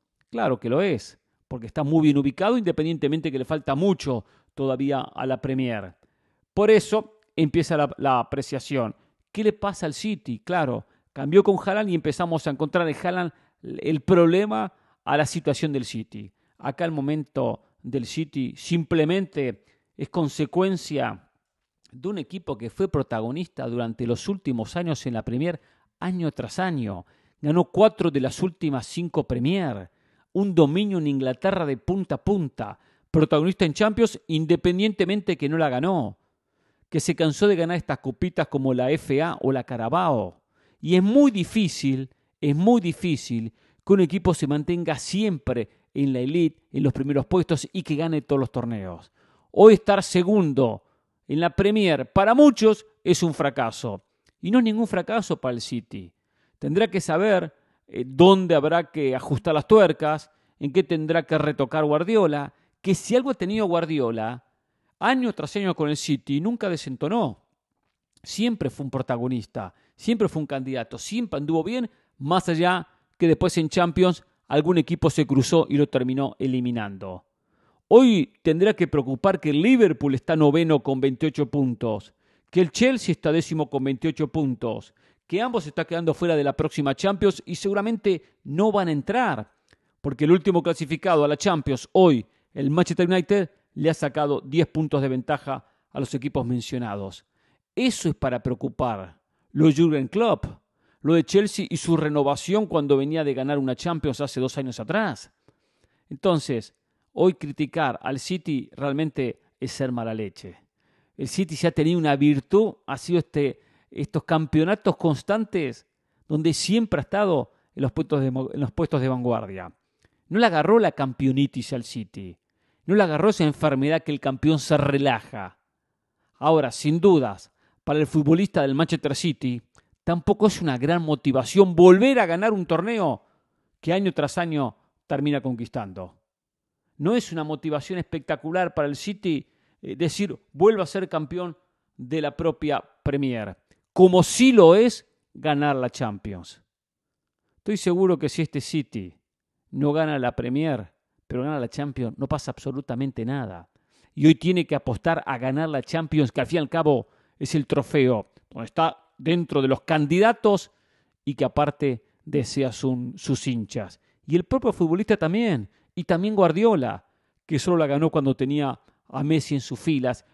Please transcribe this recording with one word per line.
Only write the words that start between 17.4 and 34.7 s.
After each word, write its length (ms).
del 260
City 500
simplemente 1080
es 120
consecuencia 1200
de 160
un 100
equipo 400
que 120
fue 180
protagonista 800
durante 380
los 220
últimos 480
años 300
en 80
la 100
Premier, 360
año 320
tras 260
año. 480
Ganó 240
cuatro 460
de 100
las 220
últimas 440
cinco 400
Premier. 640
Un 220
dominio 440
en 80
Inglaterra 580
de 120
punta 400
a 80
punta. 540
Protagonista 540
en 80
Champions, 540
independientemente 1080